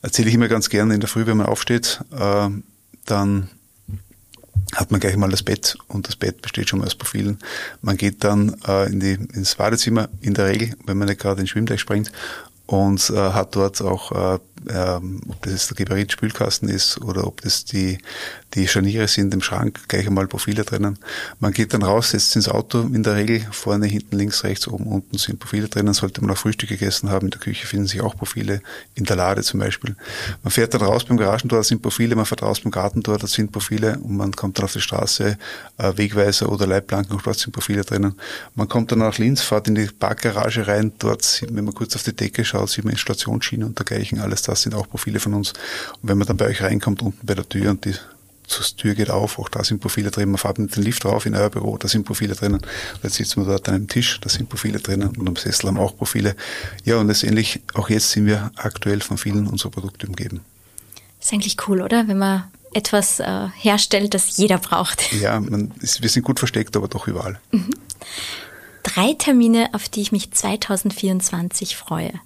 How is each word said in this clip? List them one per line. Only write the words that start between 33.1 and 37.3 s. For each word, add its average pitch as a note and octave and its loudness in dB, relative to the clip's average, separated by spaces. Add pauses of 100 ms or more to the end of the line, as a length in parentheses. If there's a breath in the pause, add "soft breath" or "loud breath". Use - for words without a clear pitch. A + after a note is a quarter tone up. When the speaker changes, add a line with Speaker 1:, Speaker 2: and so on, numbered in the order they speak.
Speaker 1:
da G#2 -6
sind G#2 -2
Profile G#2+ 0
und G2+ -4
man G2 -2
kommt G2 -4
dann G2+ 0
auf - -4
die G#2 -4
Straße, - 0 (400 loud breath)
äh, G2 2
Wegweiser G2+ 2
oder G2+ 0
Leitplanken, G2 0
auch G2+ -4
dort A2 -2